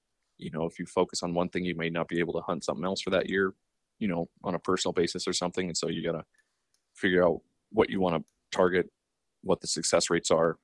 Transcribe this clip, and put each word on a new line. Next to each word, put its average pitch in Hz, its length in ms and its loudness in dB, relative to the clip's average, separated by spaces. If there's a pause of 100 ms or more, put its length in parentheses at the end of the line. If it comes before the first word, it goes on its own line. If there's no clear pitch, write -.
(380)
you - 140 -10
know, 80 140 -4
if - 140 -8
you 87 60 -6
focus - 380 -2
on 87 100 -4
one 87 160 0
thing, 90 140 -4
you 90 120 -2
may 82 140 -4
not 82 200 -2
be 85 100 -2
able 85 140 -2
to 82 80 -2
hunt 82 240 -4
something 76 200 -4
else 95 160 -4
for - 100 -6
that 92 180 2
year, 95 240 0 (460)
you 110 100 -4
know, 85 200 -4 (140)
on 90 120 -4
a 82 40 -4
personal 92 340 -2
basis 90 340 -2
or 90 60 -2
something. 90 340 -2
And 82 100 -4
so 82 100 -2
you 85 160 -4
gotta 82 220 -4 (680)
figure 90 320 4
out 80 160 2 (300)
what 107 180 4
you 95 120 -2
wanna 82 220 2 (280)
target, 90 380 4 (540)
what 92 180 2
the - 60 -10
success - 420 2
rates 85 220 2
are, 82 320 4